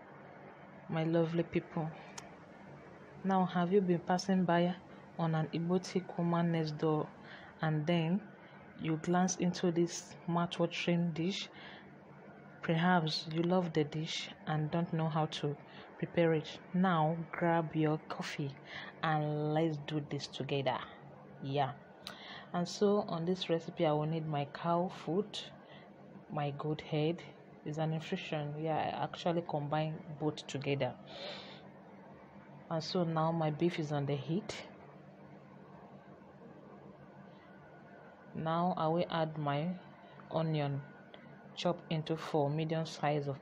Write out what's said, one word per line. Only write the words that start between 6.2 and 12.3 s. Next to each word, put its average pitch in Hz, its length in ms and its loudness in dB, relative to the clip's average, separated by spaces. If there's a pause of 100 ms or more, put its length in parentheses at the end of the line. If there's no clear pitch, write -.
next 156 260 0
door, 156 280 4 (540)
and 156 240 2
then 170 340 4 (600)
you 160 220 2
glance 180 320 4
into 180 360 2
this 170 440 0 (100)
mouth-watering 170 840 2
dish? 165 360 -2 (1160)